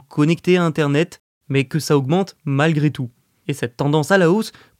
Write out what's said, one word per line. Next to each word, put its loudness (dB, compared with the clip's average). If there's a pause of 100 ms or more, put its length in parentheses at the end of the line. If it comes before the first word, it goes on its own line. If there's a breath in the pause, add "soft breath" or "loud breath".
connectés 0
à 2
Internet, -2 (260)
mais 0
que -4
ça 0
augmente -2
malgré 0
tout. -8 (380)
Et -2
cette -8
tendance 0
à 4
la 4
hausse -2 (280 loud breath)